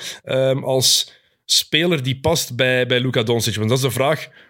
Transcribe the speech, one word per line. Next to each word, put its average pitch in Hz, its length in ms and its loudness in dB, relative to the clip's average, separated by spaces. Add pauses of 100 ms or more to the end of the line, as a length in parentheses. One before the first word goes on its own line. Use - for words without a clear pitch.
(240)
ehm, 131 400 0
als 127 480 0 (340)
speler 156 580 0
die 131 160 -4
past 160 360 -2
bij, 127 300 2
bij 123 140 2
Luka 127 240 0
Doncic. 113 320 0
Want 110 140 0
dat 131 80 2
is 127 60 -2
de 135 80 0
vraag, 139 360 -2 (220)